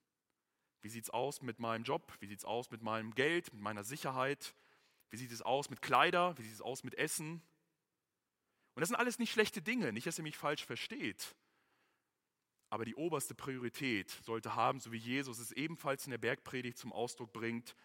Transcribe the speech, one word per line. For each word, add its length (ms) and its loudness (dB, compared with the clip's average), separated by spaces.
Wie 80 -12
sieht's 200 -6
aus 320 0
mit 180 -4
meinem 240 0
Job? 360 0
Wie 80 -8
sieht's 180 -8
aus 240 0
mit 120 -8
meinem 340 0
Geld, 380 4
mit 80 -10
meiner 220 -2
Sicherheit? 720 -2
Wie 80 -8
sieht 140 -6
es 100 -8
aus 280 2
mit 120 -8
Kleider? 560 6
Wie 60 -10
sieht 100 -10
es 80 -12
aus 220 -4
mit 120 -6
Essen? 460 0
Und 60 2
das 80 4
sind 80 2
alles 220 4
nicht 120 2
schlechte 300 4
Dinge, 300 2
nicht, 140 -2
dass 140 -2
ihr 40 -4
mich 140 -4
falsch 280 0
versteht. 720 -4
Aber 160 -2
die 100 -6
oberste 400 -2
Priorität 760 -2
sollte 320 -2
haben, 240 4
so 120 -10
wie 60 -4
Jesus 420 -2
es 120 -8
ebenfalls 540 -2
in 60 -4
der 60 -2
Bergpredigt 600 -2
zum 160 -10
Ausdruck 400 -4
bringt, 520 -4